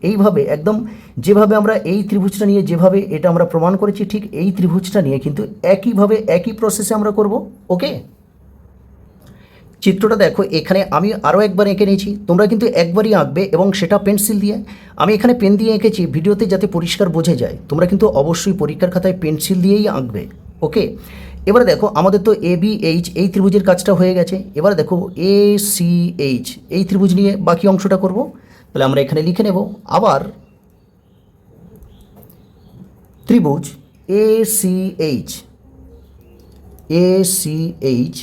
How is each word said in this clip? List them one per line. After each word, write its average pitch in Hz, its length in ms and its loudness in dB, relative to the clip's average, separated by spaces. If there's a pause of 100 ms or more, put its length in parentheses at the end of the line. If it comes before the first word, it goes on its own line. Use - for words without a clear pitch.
এইভাবে 196 320 2 (140)
একদম 170 220 -2 (480)
যেভাবে 208 360 4
আমরা 214 140 2 (180)
এই 202 160 0
ত্রিভুজটা 196 420 0
নিয়ে 202 200 4
যেভাবে 185 280 4 (180)
এটা 180 160 -2
আমরা 170 200 2
প্রমাণ 165 280 2
করেছি, 202 220 -2 (100)
ঠিক 214 100 -4 (180)
এই 185 160 0
ত্রিভুজটা 185 500 0
নিয়ে 135 180 0
কিন্তু 151 180 -4 (320)
একইভাবে 208 420 0 (200)
একই 196 240 -2
প্রসেসে 214 380 -2
আমরা 208 200 0
করব। 208 140 0 (420)
ওকে, 262 160 -2 (1900)
চিত্রটা 202 420 2
দেখো, 170 180 0 (160)
এখানে 185 220 0 (160)
আমি 165 120 2 (200)
আরও 170 100 4 (100)
একবার 196 240 2
এঁকে 196 160 2
নিয়েছি, 196 220 0 (180)
তোমরা 180 220 4
কিন্তু 226 160 0 (160)
একবারই 202 380 0
আঁকবে 143 220 -2 (120)
এবং 185 120 2 (120)
সেটা 180 180 0 (100)
পেন্সিল 208 380 0
দিয়ে। 208 120 -2 (460)
আমি 175 140 2
এখানে 240 240 4
পেন 196 200 4
দিয়ে 220 160 0
এঁকেছি 208 260 0 (120)
ভিডিওতে 196 380 0
যাতে 190 140 0 (100)
পরিষ্কার 170 400 -2
বোঝা 165 260 2
যায়। - 140 -6 (140)
তোমরা 165 200 0
কিন্তু 202 160 2 (140)
অবশ্যই 170 420 -2
পরীক্ষার 151 320 -2
খাতায় 180 280 0
পেন্সিল 156 420 -2
দিয়েই 208 220 2 (100)
আঁকবে। 120 260 -6 (440)
ওকে, 156 180 0 (640)
এবারে 240 240 4
দেখো 208 140 0 (140)
আমাদের 196 260 2
তো 220 60 4 (200)
এবিএইচ 170 540 -2 (140)
এই 196 120 0
ত্রিভুজের 196 360 2
কাজটা 185 300 2
হয়ে 185 200 2
গেছে। 180 180 -2 (220)
এবার 185 220 2
দেখো 165 160 -2 (380)
এসিএইচ 175 1120 0 (300)
এই 190 120 0
ত্রিভুজ 196 300 2
নিয়ে 196 140 2 (160)
বাকি 170 240 2
অংশটা 190 320 0
করব। 185 140 -2 (500)
তাহলে 135 200 -2
আমরা 135 160 2
এখানে 156 240 -2
লিখে 185 180 -2
নেব 185 120 0 (380)
আবার 170 240 2 (3000)
ত্রিভুজ 165 380 2 (600)
এসিএইচ, 185 1080 0 (1800)
এসিএইচ। 160 1160 -2